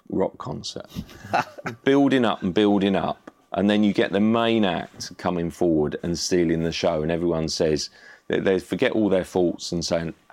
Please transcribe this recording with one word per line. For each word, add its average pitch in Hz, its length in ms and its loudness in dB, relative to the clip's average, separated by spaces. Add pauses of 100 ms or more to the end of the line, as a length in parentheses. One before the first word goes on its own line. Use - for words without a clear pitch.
rock - 300 -4
concert. - 480 -12 (440)
<laughs> - 520 -4
Building 135 420 4
up 101 160 -2
and 92 120 -2
building 101 420 4
up, - 360 -4 (200)
and 98 180 2
then 104 140 4
you 101 100 4
get - 180 0
the 98 80 0
main 113 460 2
act - 520 -6
coming 85 340 -2
forward 78 520 0
and 85 140 -4
stealing 82 460 0
the 82 80 -2
show, 82 320 -2
and 80 80 -2
everyone 82 380 -2
says, 78 400 -2 (380)
they, 92 120 -2
they 95 200 2
forget 95 340 -2
all 107 160 2
their 92 160 2
faults - 460 -2
and 85 140 -4
saying, 82 280 -4 (200)